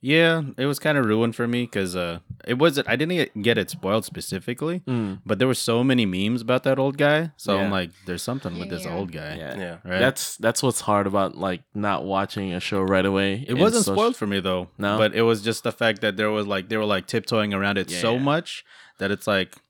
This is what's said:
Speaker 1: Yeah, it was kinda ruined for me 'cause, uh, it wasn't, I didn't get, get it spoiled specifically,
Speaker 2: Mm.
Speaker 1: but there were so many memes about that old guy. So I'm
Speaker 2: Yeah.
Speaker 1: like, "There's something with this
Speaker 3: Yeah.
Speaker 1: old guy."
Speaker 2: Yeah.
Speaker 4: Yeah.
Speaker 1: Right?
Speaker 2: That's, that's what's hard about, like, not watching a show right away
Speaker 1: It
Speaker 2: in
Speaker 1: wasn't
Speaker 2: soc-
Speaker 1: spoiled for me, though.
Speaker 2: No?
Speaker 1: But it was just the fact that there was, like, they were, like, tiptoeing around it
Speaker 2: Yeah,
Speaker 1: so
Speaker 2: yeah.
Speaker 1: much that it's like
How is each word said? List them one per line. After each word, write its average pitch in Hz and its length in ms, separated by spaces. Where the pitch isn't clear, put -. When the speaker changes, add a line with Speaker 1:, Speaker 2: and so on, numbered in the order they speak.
Speaker 1:
Yeah, 165 380
it 127 80
was 143 140
kinda 151 200
ruined 113 360
for 120 100
me 120 220
'cause, 95 260
uh, 85 240
it 117 140
wasn't, 143 300
I 110 80
didn't 160 200
get, 120 260
get 117 140
it 98 140
spoiled 101 340
specifically, 127 760
Speaker 2:
Mm. 113 440
Speaker 1:
but 104 140
there 127 80
were 131 80
so 120 300
many 127 200
memes 101 380
about 127 220
that 135 140
old 135 200
guy. 151 380
So 101 200
I'm 98 100
Speaker 2:
Yeah. 101 40
Speaker 1:
like, 92 200
"There's 87 180
something 117 360
with 87 100
this 85 160
Speaker 3:
Yeah. 82 120
Speaker 1:
old 92 160
guy." 76 240
Speaker 2:
Yeah. 78 200
Speaker 4:
Yeah. 87 280
Speaker 1:
Right? 90 160
Speaker 2:
That's, - 380
that's 113 240
what's 127 200
hard 101 240
about, 98 320
like, 92 240
not 101 320
watching 95 480
a 87 60
show 95 240
right 95 240
away 98 400
Speaker 1:
It - 60
Speaker 2:
in 123 60
Speaker 1:
wasn't 220 260
Speaker 2:
soc- 98 100
Speaker 1:
spoiled 226 220
for 110 100
me, 101 140
though. 90 360
Speaker 2:
No? 101 220
Speaker 1:
But 110 160
it 110 80
was 113 180
just 107 220
the 117 100
fact 110 280
that 104 160
there 107 160
was, 104 160
like, 95 200
they 110 80
were, 107 80
like, 101 220
tiptoeing 107 480
around 98 240
it 90 120
Speaker 2:
Yeah, 87 100
Speaker 1:
so 117 140
Speaker 2:
yeah. 127 80
Speaker 1:
much 147 420
that 98 140
it's - 160
like 98 260